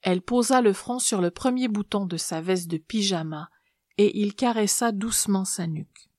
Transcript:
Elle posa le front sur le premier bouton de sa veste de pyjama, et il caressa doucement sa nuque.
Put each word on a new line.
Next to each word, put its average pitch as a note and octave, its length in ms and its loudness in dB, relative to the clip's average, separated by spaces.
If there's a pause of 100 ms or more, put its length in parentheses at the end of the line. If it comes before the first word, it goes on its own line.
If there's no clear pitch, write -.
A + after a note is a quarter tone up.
Elle F#3 200 0
posa B3 380 2
le G#3+ 140 6
front B3 260 -6
sur G#3 220 0
le F3 100 2
premier B3+ 380 0
bouton G3+ 360 -2
de F3 120 -4
sa D#3+ 240 -6
veste F3+ 260 0
de E3 80 -2
pyjama, D#3+ 760 -4 (480)
et G#3 220 4
il G#3 160 -2
caressa A3+ 560 0
doucement G3+ 540 0
sa F#3 220 -4
nuque. D#3 500 -10